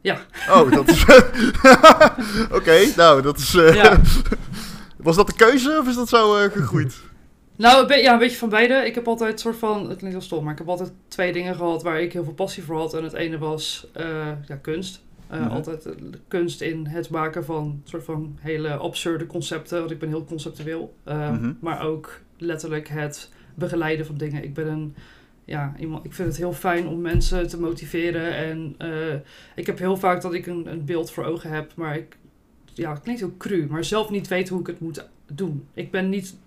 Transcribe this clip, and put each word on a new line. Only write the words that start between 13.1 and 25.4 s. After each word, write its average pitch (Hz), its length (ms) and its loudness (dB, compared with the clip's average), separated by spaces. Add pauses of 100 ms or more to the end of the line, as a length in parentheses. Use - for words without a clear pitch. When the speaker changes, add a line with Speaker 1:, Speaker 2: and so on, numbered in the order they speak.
Speaker 1:
ene 165 260 -8
was, 156 540 -8
eh, 165 140 -12 (400)
ja, 143 100 -16
kunst. 165 460 -10 (260)
Eh, 160 120 -10
Speaker 2:
Mhm. 156 100 -4
Speaker 1:
altijd, 156 360 -10
eh, 80 60 -14 (360)
kunst 175 320 -4
in 160 260 -8
het 160 240 -10
maken 156 340 -6
van 151 400 -8
soort 156 200 -14
van 156 360 -10
hele 156 360 -8
absurde 165 500 -8
concepten, 170 520 -10
want 165 120 -8
ik 156 80 -12
ben 160 100 -10
heel 151 160 -8
conceptueel. 160 720 -12 (100)
Eh, 147 260 -8
Speaker 2:
Mhm. 117 300 -4
Speaker 1:
maar 160 220 -8
ook 156 380 -10 (180)
letterlijk 156 500 -10
het 147 420 -10 (240)
begeleiden 160 520 -6
van 156 100 -14
dingen. 147 280 -8
Ik 143 100 -14
ben 156 140 -8
een, 156 260 -8 (500)